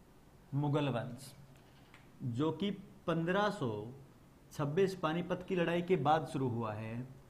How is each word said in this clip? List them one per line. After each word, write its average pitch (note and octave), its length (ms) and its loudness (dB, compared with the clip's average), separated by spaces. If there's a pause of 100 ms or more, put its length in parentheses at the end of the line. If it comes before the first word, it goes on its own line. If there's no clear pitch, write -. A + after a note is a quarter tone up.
(540)
मुगल C#3+ 360 2
वंश A#2 440 -6 (880)
जो C3+ 300 0
कि G3+ 180 -2 (360)
पन्द्रह F3+ 460 2
सौ C3+ 180 -2 (840)
छब्बीस F#3 440 2
पानीपत F3 520 -2
की F#3+ 80 0
लड़ाई E3+ 260 4
के F3+ 160 4
बाद D3 280 4
शुरू C3+ 220 0
हुआ A2+ 240 -2
है, A2+ 340 -6 (240)